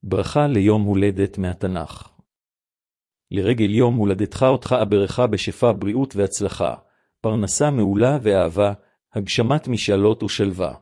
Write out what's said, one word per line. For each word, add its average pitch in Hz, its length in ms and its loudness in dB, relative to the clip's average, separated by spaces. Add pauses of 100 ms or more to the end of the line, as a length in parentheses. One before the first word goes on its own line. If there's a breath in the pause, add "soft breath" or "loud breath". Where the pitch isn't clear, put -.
ברכה 98 440 0
ליום 107 340 2
הולדת 98 560 0
מהתנ"ך. 90 720 -6 (1200)
לרגל 104 440 0
יום 120 200 4
הולדתך 101 540 0
אותך 131 320 0
אברך 101 380 0
בשפע 123 520 0
בריאות 107 440 -2
והצלחה, 95 600 -2 (460)
פרנסה 110 500 0
מעולה 113 500 2
ואהבה, 98 520 2 (400)
הגשמת 117 540 -2
משאלות 107 560 2
ושלווה. 92 580 -2